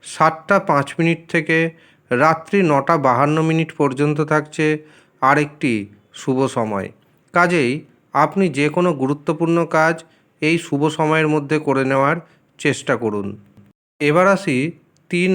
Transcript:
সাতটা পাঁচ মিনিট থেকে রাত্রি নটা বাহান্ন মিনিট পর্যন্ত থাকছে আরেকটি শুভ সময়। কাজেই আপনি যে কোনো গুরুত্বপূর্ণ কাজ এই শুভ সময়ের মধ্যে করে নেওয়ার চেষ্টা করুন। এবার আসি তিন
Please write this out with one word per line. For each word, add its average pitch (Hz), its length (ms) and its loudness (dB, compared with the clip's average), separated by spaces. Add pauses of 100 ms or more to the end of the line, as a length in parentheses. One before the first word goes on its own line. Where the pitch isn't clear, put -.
সাতটা - 560 0
পাঁচ 143 360 -2
মিনিট 165 240 0 (100)
থেকে 160 280 0 (540)
রাত্রি 156 520 2
নটা 151 340 2
বাহান্ন 139 460 2
মিনিট 160 340 0
পর্যন্ত 143 440 0
থাকছে 151 440 -2 (560)
আরেকটি 143 520 2 (400)
শুভ - 240 -4 (100)
সময়। 107 400 -4 (460)
কাজেই 175 400 2 (400)
আপনি 156 360 2
যে 143 200 0
কোনো 180 240 0
গুরুত্বপূর্ণ 156 720 -2
কাজ 160 300 0 (460)
এই 160 160 0
শুভ 143 320 -4
সময়ের 156 380 0
মধ্যে 151 320 -2
করে 135 260 -2
নেওয়ার 135 320 0 (420)
চেষ্টা 139 360 -2
করুন। 104 320 -4 (720)
এবার 151 260 4
আসি 185 300 0 (540)
তিন 180 240 0